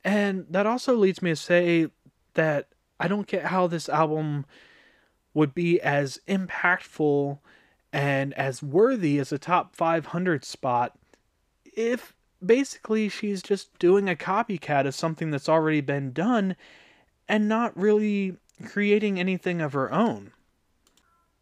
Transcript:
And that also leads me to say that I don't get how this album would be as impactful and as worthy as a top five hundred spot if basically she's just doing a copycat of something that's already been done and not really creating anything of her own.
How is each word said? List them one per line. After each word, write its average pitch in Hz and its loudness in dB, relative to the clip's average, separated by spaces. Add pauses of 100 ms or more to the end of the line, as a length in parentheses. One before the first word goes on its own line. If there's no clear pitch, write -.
And 196 -2
that 196 0
also 247 0
leads 190 2
me 175 0
to 156 0
say 170 2 (460)
that 156 0 (300)
I 160 -2
don't 202 -2
get 170 -4
how 185 2
this 170 -4
album 151 0 (880)
would 151 2
be 170 2
as 143 -2
impactful 156 0 (540)
and 139 0
as 131 -6
worthy 165 2
as 139 -4
a 143 -4
top - -2
five 165 0
hundred 175 -2
spot 123 -2 (800)
if 233 -4 (300)
basically 220 0
she's 202 -6
just - -6
doing 196 4
a 175 0
copycat 175 0
of 135 -4
something 160 -4
that's 143 -4
already 156 4
been 139 -4
done 190 0 (720)
and 214 0
not 226 -2
really 202 0 (300)
creating 202 0
anything 180 -2
of 147 -2
her 135 -2
own. 143 0 (1080)